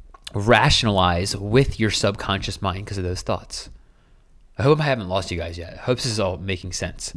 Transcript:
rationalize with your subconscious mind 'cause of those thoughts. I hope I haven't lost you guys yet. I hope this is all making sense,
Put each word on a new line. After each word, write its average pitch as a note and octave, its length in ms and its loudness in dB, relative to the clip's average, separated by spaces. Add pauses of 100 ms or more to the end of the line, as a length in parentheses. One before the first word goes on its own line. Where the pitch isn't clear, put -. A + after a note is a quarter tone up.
(360)
rationalize G2+ 1000 4
with A2 440 2
your A2 100 2
subconscious G2+ 720 -2
mind F#2+ 240 -2
'cause G2+ 140 -6
of F#2 40 -4
those F2+ 200 -4
thoughts. - 460 -8 (920)
I - 20 -2
hope D3 180 4
I D#3 40 0
haven't A#2+ 260 -2
lost F#2 220 -2
you F2+ 60 -4
guys E2+ 200 -8
yet. E2 160 -14
I - 80 -18
hope B2+ 160 0
this - 80 -6
is A2 140 -2
all F#2+ 180 0
making F#2 360 -6
sense, - 440 -8